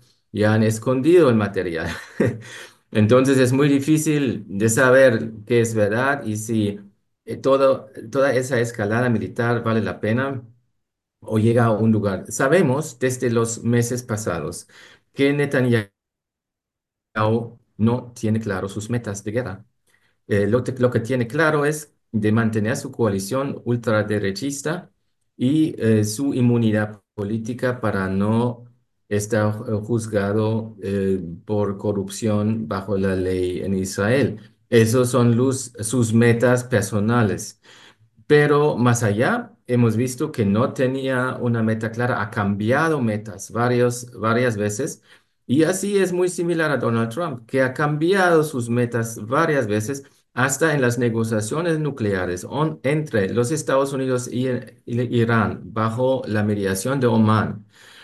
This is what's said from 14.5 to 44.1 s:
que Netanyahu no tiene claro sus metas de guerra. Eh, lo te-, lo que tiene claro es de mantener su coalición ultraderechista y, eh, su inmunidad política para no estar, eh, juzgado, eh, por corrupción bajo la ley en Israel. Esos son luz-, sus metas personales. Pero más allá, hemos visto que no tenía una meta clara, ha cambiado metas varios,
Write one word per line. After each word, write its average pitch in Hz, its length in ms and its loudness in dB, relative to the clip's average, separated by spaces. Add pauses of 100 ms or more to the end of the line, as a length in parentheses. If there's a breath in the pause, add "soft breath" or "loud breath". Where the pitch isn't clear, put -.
que 139 200 2
Netanyahu 127 580 0 (1900)
no 120 360 0
tiene 110 260 -2
claro 98 300 -6
sus 107 200 -10
metas 117 340 -6
de 107 80 -8
guerra. 107 340 -6 (640)
Eh, 101 200 2
lo 120 160 2
te-, 123 160 -6
lo 123 120 4
que 117 100 0
tiene 123 260 -2
claro 151 380 0
es 151 280 -4 (180)
de 107 220 0
mantener 110 440 0
su 131 140 -10
coalición 117 760 -2
ultraderechista 117 1300 -2 (460)
y, 151 440 0
eh, 110 240 4
su 139 280 -4
inmunidad 113 680 2 (140)
política 113 640 -4
para 98 280 -2
no 110 560 -2 (440)
estar, 104 460 0 (140)
eh, 110 40 -2 (100)
juzgado, 110 1000 -2
eh, 98 380 -2 (240)
por 101 320 -2
corrupción 107 920 -2
bajo 98 280 -4
la 95 180 0
ley 92 460 -2
en 98 140 -2
Israel. 101 640 -2 (300 loud breath)
Esos 120 420 4
son 120 260 4
luz-, 127 440 0
sus 110 320 0
metas 120 520 4
personales. 104 960 0 (680 loud breath)
Pero 147 500 4
más 120 260 2
allá, 139 500 0 (140)
hemos 120 300 2
visto 131 340 -2
que 110 140 0
no 104 280 2
tenía 131 640 -2
una 117 240 0
meta 110 280 -2
clara, 120 300 -2
ha 104 100 -6
cambiado 117 720 0
metas 104 500 -6
varios, 120 640 0